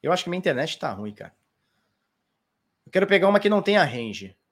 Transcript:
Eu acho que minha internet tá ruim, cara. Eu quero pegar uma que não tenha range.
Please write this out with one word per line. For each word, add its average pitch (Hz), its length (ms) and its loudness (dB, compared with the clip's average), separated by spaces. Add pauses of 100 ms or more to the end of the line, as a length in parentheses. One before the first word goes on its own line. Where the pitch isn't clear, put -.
Eu 147 100 -2
acho 180 120 0
que 175 60 -8
minha 180 80 -4
internet 156 400 -2
tá 143 140 -6
ruim, 104 220 -12
cara. - 220 -20 (1500)
Eu - 60 -20
quero 190 160 2
pegar 190 200 4
uma 202 120 4
que 208 100 2
não 208 120 2
tenha 202 220 2
range. 113 520 -6 (160)